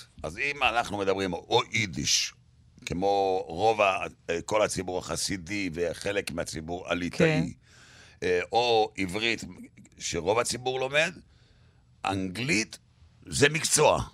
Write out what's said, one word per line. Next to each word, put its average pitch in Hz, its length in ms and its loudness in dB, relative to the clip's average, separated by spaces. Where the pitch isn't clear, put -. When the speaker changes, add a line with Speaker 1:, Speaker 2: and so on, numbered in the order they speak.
Speaker 1:
אז 78 160 -8
אם 143 240 -4
אנחנו 113 360 0
מדברים 95 340 0
או 113 280 2
יידיש, 87 640 0
כמו 95 600 0
רוב 107 340 2
ה-, 95 180 4
אה, 85 120 -2
כל 107 200 2
הציבור 90 360 -2
החסידי 92 760 -4
וחלק 87 600 -4
מהציבור 82 560 -8
הליטאי, 87 300 -2
Speaker 2:
כן. 156 260 4
Speaker 1:
אה, 90 140 2
או 113 440 4
עברית, 104 480 -2
שרוב 87 400 0
הציבור 127 420 -2
לומד, 147 320 2
אנגלית 98 760 -2
זה 135 220 4
מקצוע. 139 540 4